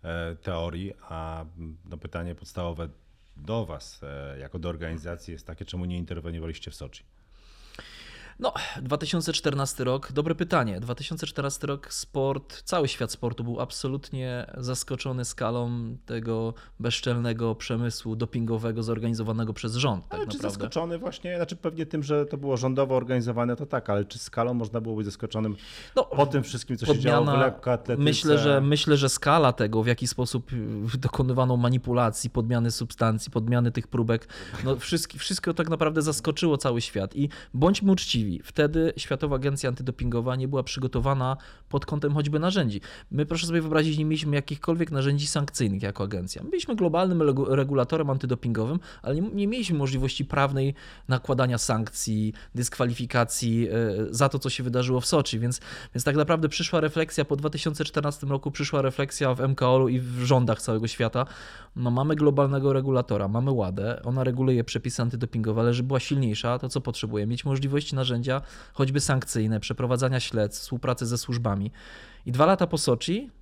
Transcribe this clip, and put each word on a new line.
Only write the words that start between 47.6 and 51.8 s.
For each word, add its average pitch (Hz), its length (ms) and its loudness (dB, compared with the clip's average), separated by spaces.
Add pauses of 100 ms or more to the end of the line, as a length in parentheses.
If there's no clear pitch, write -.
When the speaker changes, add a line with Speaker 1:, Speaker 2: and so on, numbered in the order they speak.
Speaker 2:
antydopingowym, 123 680 0 (220)
ale 135 140 -2
nie, 160 60 0
nie 202 260 0
mieliśmy 208 300 0
możliwości 135 480 0
prawnej 139 480 2 (340)
nakładania 127 500 2
sankcji, 107 760 0 (220)